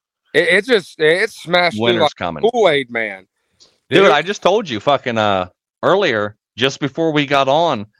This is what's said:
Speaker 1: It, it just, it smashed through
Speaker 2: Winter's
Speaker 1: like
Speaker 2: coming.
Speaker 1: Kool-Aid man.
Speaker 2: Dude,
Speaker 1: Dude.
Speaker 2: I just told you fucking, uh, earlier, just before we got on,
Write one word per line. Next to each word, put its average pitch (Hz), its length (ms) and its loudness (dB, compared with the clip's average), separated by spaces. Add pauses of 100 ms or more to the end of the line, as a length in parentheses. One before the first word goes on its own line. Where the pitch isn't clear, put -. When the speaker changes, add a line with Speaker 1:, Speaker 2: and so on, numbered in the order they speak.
(340)
Speaker 1:
It, 165 140 2
it 190 180 0
just, 220 340 -2
it 175 300 2
smashed 175 460 -2
through 107 80 -4
Speaker 2:
Winter's 117 200 2
Speaker 1:
like 147 120 -2
Speaker 2:
coming. 87 340 -4
Speaker 1:
Kool-Aid 156 400 0
man. 107 380 -8 (640)
Speaker 2:
Dude, 180 140 4
Speaker 1:
Dude. 190 80 6
Speaker 2:
I 147 100 2
just 190 200 -8
told 196 260 0
you 113 120 -6
fucking, 127 380 -2
uh, 98 320 0 (340)
earlier, 123 540 0 (200)
just 131 220 -2
before 160 320 -4
we 147 140 0
got 139 220 0
on, 139 380 0 (140)